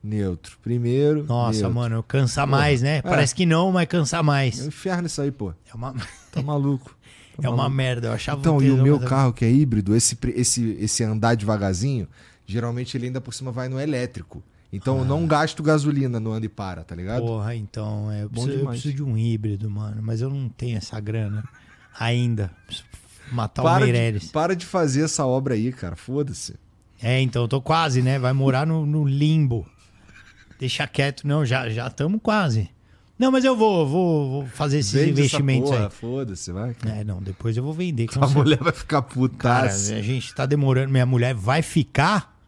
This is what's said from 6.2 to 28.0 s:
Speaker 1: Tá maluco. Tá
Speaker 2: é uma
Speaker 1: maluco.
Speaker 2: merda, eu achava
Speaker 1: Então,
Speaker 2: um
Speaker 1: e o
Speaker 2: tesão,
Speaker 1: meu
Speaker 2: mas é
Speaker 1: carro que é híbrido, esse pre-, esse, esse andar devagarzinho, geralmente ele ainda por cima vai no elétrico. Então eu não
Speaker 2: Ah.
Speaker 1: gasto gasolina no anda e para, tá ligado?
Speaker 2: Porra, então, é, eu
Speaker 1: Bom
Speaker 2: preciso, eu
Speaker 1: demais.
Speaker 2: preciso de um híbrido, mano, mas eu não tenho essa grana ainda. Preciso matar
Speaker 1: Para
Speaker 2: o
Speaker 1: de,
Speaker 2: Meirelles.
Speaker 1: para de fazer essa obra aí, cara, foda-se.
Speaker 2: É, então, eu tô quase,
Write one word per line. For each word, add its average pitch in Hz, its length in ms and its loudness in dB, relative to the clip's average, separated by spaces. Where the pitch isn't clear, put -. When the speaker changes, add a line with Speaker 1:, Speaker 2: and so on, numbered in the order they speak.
Speaker 1:
Tá 151 100 -4
maluco. 139 540 -2
Tá 151 40 -2
Speaker 2:
é 131 60 0
uma 120 80 0
Speaker 1:
maluco. 135 180 0
Speaker 2:
merda, 123 320 -2
eu 113 60 -2
achava 143 260 -4
Speaker 1:
Então, 147 180 2
Speaker 2:
um 139 60 4
Speaker 1:
e 135 60 6
o - 20 6
Speaker 2:
tesão, 131 120 4
Speaker 1:
meu 143 120 6
Speaker 2:
mas 127 100 -2
é 123 40 -4
Speaker 1:
carro 131 240 2
que 120 120 0
é 113 60 4
híbrido, 113 440 4
esse 117 200 2
pre-, 120 200 -4
esse, 120 440 0
esse 107 240 -2
andar 110 320 2
devagarzinho, 101 720 0
geralmente 120 500 -4
ele 123 100 -4
ainda 127 140 -6
por 123 120 -14
cima 131 180 -10
vai 127 180 -6
no 131 100 -6
elétrico. 127 640 -6
Então 131 260 0
eu 127 60 0
não 143 180 0
Speaker 2:
Ah. 165 40 0
Speaker 1:
gasto 151 340 2
gasolina 143 580 2
no 110 140 -4
anda 110 140 -4
e - 20 -6
para, 92 340 -10
tá 85 120 -12
ligado? 98 260 -4
Speaker 2:
Porra, 113 340 -4
então, 107 560 -8
é, 104 120 -6
eu 107 60 -8
Speaker 1:
Bom 113 120 -6
Speaker 2:
preciso, 131 100 -2
eu 139 80 -4
Speaker 1:
demais. 123 220 -4
Speaker 2:
preciso 143 140 -4
de 143 160 -6
um 113 60 0
híbrido, 107 520 -2
mano, 104 320 -6
mas 113 180 -4
eu 131 120 -4
não 135 180 -6
tenho 120 280 -6
essa 113 220 -8
grana 107 440 -4
ainda. 117 520 0
Preciso - 200 -14
matar 120 320 -4
Speaker 1:
Para 131 200 6
Speaker 2:
o 131 40 6
Speaker 1:
de, 123 40 4
Speaker 2:
Meirelles. 113 400 0
Speaker 1:
para 170 240 0
de 175 100 -10
fazer 151 380 2
essa 156 220 0
obra 131 300 0
aí, 113 180 0
cara, 92 220 -8
foda-se. 135 600 -6
Speaker 2:
É, 127 200 2
então, 123 220 0
eu 117 40 0
tô 135 140 -2
quase, 156 400 2